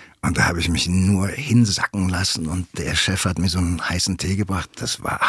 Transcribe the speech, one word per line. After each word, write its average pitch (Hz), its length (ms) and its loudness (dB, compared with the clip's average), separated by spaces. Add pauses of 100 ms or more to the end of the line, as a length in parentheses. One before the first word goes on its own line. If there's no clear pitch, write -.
(220)
und 85 160 0
da 87 80 2
habe 85 140 0
ich 85 100 0
mich 85 180 0
nur 95 400 4
hinsacken 110 800 2
lassen 90 400 -2
und 90 200 -4 (100)
der 80 180 -2
Chef - 300 0
hat 90 120 0
mir 90 120 2
so 90 100 0
einen 87 280 0
heißen 92 300 -2
Tee 95 200 -2
gebracht. 98 400 -2
Das - 260 -6
war - 260 -4